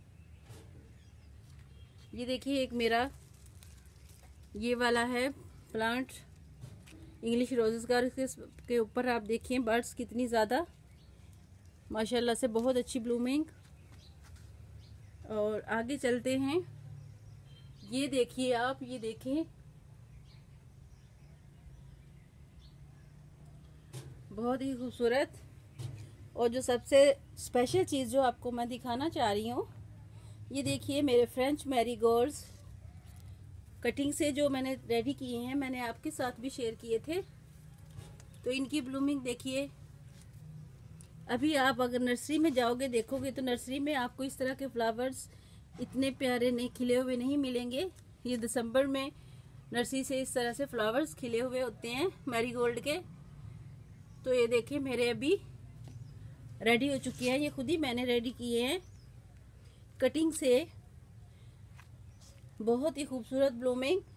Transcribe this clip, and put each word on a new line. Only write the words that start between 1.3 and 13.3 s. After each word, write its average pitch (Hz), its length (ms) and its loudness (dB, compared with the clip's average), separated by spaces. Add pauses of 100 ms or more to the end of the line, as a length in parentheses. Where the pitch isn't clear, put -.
ये 240 120 -4
देखिए, 262 360 2
एक 233 120 -2
मेरा 233 360 4 (1500)
ये 233 180 2
वाला 233 300 4
है 247 240 0 (440)
plant 233 400 0 (1120)
English 240 280 2
roses 226 340 2
का, 247 100 4
और 247 80 6
इसके 262 220 -2
स-, - 220 -10 (200)
के 240 100 2
ऊपर 247 300 0
आप 233 160 2
देखिए 226 360 0
buds 233 340 2
कितनी 240 320 -2
ज़्यादा, 233 380 4 (1300)
माशाल्लाह 233 420 2
से 254 160 0
बहुत 240 260 4
अच्छी 247 240 0
blooming। 240 440 2 (1900)